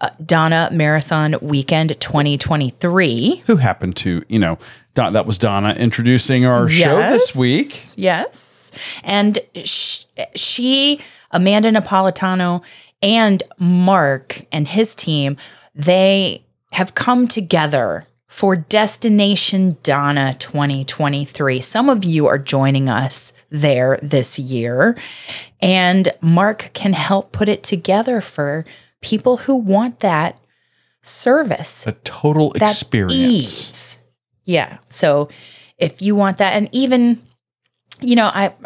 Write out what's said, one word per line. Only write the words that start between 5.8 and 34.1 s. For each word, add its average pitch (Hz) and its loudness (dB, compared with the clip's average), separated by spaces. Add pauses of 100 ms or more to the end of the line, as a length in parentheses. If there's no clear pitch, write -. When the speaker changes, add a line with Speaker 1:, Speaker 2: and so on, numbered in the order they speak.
Speaker 2:
our 120 4
show 160 2
this 453 2
Speaker 1:
Yes. - -4
Speaker 2:
week. 143 0
Speaker 1:
Yes. - -4 (320)
And 202 2 (260)
sh-, - -4 (300)
she, 277 0 (300)
Amanda 202 2
Napolitano, 185 0 (400)
and 208 2 (160)
Mark 180 2 (100)
and 151 -2
his 220 0
team, 143 -2 (380)
they 185 0 (280)
have 190 -4
come 247 0
together 147 -2 (200)
for 196 0
Destination 202 0
Donna 143 0
twenty 139 -4
twenty-three. 139 -4
Some 233 0
of 226 2
you 156 2
are - 2
joining 135 0
us 127 -2 (160)
there 135 0
this 143 0
year, 127 0 (640)
and 185 2
Mark 175 2
can - -2
help 196 -2
put 208 -2
it 208 -2
together 208 0
for 151 -6 (360)
people 247 0
who 269 -2
want 226 0
that 165 0 (680)
service. - 0
Speaker 2:
A - -4
total 151 0
Speaker 1:
That 208 0
Speaker 2:
experience. 175 -2
Speaker 1:
ease. - 0 (440)